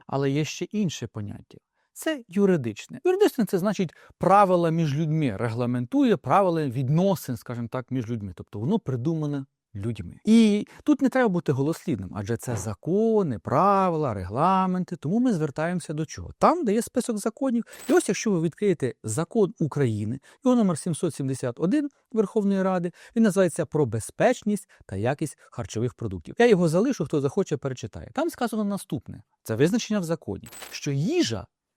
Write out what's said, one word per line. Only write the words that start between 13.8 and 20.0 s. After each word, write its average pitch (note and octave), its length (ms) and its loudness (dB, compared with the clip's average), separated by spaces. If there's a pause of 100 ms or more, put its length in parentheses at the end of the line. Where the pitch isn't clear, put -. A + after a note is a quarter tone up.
регламенти. F3+ 800 0
Тому F#3+ 240 -2
ми B3 140 2
звертаємося D#3 600 -2
до D3+ 120 -4
чого? - 340 -12
Там, D4 260 4
де G3+ 80 2
є A3+ 80 2
список A3+ 360 -4
законів. A#3 460 -2 (260)
І C4+ 40 4
ось E4+ 160 2
якщо G#3 220 0
ви E3+ 100 2
відкриєте E3+ 520 0 (100)
закон E3 560 0
України, B2 600 0 (260)